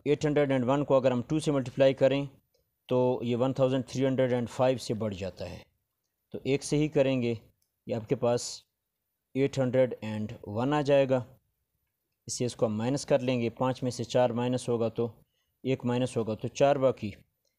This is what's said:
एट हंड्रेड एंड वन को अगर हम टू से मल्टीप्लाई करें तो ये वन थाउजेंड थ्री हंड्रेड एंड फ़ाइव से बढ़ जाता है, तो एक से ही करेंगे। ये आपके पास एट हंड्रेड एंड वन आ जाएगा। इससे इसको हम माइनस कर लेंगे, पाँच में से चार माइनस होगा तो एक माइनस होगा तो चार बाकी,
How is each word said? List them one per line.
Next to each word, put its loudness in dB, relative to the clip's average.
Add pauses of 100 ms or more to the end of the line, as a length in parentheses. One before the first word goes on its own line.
एट 0
हंड्रेड 2
एंड 2
वन 2
को 2
अगर 2
हम 0
टू -2
से 0
मल्टीप्लाई 2
करें 2 (600)
तो 2 (240)
ये -2
वन 0
थाउजेंड 2
थ्री -4
हंड्रेड 2
एंड -2
फ़ाइव 0
से -6
बढ़ -4
जाता -10
है, -12 (720)
तो -10
एक 0
से -2
ही 2
करेंगे। 2 (560)
ये -6
आपके -4
पास -2 (680)
एट 0
हंड्रेड 2
एंड -6 (160)
वन -2
आ 2
जाएगा। 2 (1040)
इससे -4
इसको 0
हम -2
माइनस -2
कर 2
लेंगे, -2
पाँच -2
में -2
से -8
चार 2
माइनस -2
होगा 0
तो -4 (540)
एक -2
माइनस -2
होगा -2
तो -6
चार 2
बाकी, 0 (440)